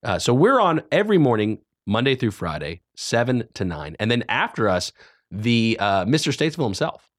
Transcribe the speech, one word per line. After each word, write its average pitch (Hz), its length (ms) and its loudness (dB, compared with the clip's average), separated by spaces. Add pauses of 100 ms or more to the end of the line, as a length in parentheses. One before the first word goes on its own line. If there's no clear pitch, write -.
Uh, 92 160 -2
so 123 140 0
we're 220 260 4
on 170 220 2 (100)
every 202 260 2
morning, 107 420 2 (280)
Monday 123 280 2
through 123 160 -2
Friday, 78 500 -8 (160)
seven 120 560 0
to - 100 -6
nine. 80 380 -6
And 110 100 0
then 120 160 0
after 123 400 -2
us, 92 240 0 (400)
the, 113 480 0
uh, 98 260 0
Mister 147 260 0
Statesville 156 340 -2
himself 113 540 -6